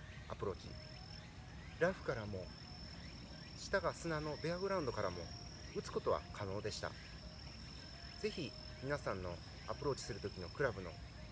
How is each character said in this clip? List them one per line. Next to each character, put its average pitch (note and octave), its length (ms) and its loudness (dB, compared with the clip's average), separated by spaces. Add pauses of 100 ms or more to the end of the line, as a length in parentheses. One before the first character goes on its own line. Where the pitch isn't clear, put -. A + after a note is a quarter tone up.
(300)
ア - 60 -2
プ - 100 0
ロ G2 60 4
ー F2 40 -2
チ。 - 120 -6 (1120)
ラ E3+ 120 10
フ - 120 -2
か D3+ 100 4
ら A2 140 2
も、 F#2 180 0 (1120)
下 - 240 4
が D#3 120 6
砂 D#3 280 2
の D3+ 220 2
ベ D#3 80 4
ア F3 80 2
グ F#3+ 100 4
ラ F#3+ 80 6
ウ F3 40 6
ン D3 40 2
ド A#2+ 60 4
か G#2+ 100 2
ら G2 80 4
も F2 80 0 (580)
打 G3+ 60 2
つ - 100 -2
こ A2+ 80 2
と A#2 120 4
は D#2+ 100 6 (120)
可 - 120 0
能 G2 160 2
で G#2 100 2
し - 80 -2
た。 D#2 120 0 (1300)
ぜ G#3+ 80 4
ひ D#3 220 0 (320)
皆 C#3 160 4
さ A#2+ 140 2
ん F#2 100 0
の F2+ 80 2 (360)
ア A2 60 2
プ - 120 0
ロ C3+ 80 6
ー - 20 4
チ - 80 -2
す A#2 100 0
る G2+ 60 -2
時 G2 200 0
の F2 100 -2
ク - 120 0
ラ C3 100 8
ブ F#2+ 120 -2
の E2+ 80 -2 (400)